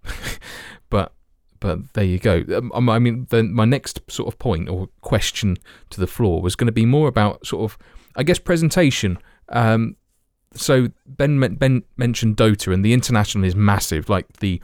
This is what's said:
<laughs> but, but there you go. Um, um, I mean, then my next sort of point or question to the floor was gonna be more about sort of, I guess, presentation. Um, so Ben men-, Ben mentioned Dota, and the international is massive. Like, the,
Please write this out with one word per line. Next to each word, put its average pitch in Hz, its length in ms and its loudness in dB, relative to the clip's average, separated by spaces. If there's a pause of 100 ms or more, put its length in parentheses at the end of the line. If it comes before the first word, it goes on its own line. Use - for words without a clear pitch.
(420)
<laughs> - 480 -20
but, 101 240 -2 (460)
but 85 340 -6
there 107 120 0
you 92 140 0
go. 90 240 2 (120)
Um, 123 180 -4
um, 123 160 2
I 113 100 2
mean, 120 300 0
then 113 240 0
my 113 120 2
next 131 340 -2 (100)
sort 113 240 -8
of - 60 -20
point 87 280 -4
or 92 220 -8 (120)
question - 560 -2 (340)
to - 80 -10
the 92 80 -2
floor 90 340 0
was 90 140 -2
gonna 117 160 0
be 113 140 2
more 143 220 4
about 104 380 0
sort - 240 -4
of, - 80 -20 (380)
I - 80 -2
guess, 170 160 2
presentation. 160 800 2 (300)
Um, 113 460 2 (580)
so 131 340 2 (180)
Ben 139 340 0
men-, 131 160 0
Ben 131 280 2 (120)
mentioned 117 420 0
Dota, 107 360 2
and 92 100 2
the 110 100 4
international 107 520 0
is 92 100 0
massive. 101 540 0
Like, 95 300 -4
the, 92 240 -2